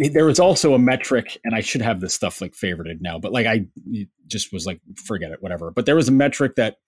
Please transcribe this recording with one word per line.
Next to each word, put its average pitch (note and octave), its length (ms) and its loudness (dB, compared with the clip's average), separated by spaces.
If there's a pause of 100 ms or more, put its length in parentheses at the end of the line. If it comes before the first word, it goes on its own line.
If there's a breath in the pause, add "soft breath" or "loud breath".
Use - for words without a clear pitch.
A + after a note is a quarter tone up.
(120)
there D#3 140 6
was D3 120 4
also F3 360 4
a B2 40 6
metric, B2+ 640 0
and A2+ 120 -2
I G#2+ 40 0
should A#2 220 -4
have A2 180 -2
this F#2 140 -4
stuff, - 260 -6
like, - 140 -10
favorited E2 460 -8
now, E2+ 180 -8
but, F2+ 140 -8
like, A#2 140 0
I A2+ 200 0 (640)
just - 240 -8
was F2 120 -8
like, E2+ 160 -10 (140)
"Forget E2 380 -8
it, - 100 -16
whatever." F2 300 -8
But A#2+ 140 -4
there D3 100 4
was C#3+ 120 4
a C3+ 40 4
metric C#3 420 2
that, A2 220 0 (120)